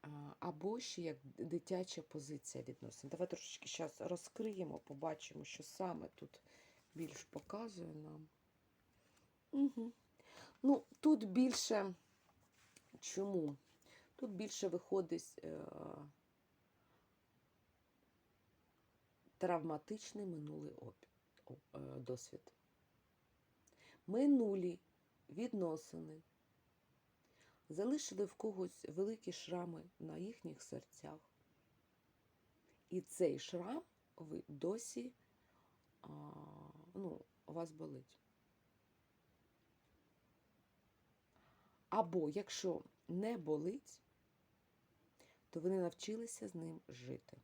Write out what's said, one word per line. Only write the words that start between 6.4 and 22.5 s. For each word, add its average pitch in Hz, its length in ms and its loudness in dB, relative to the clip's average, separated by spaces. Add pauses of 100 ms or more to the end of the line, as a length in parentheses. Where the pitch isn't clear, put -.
більш 151 300 -6
показує 180 720 -8
нам. 156 340 -12 (1200)
Угу. 240 400 4 (680)
Ну, 277 220 8 (160)
тут 294 240 8
більше, 208 680 6 (1040)
чому? 180 560 2 (600)
Тут 240 140 -4
більше 202 380 0
виходить, 175 760 0
е, 156 140 -4 (3750)
травматичний 175 880 0
минулий 151 460 -6
опі-, - 360 -14 (380)
о-, 139 320 -14
е, 135 200 -6
досвід. - 540 -6 (1500)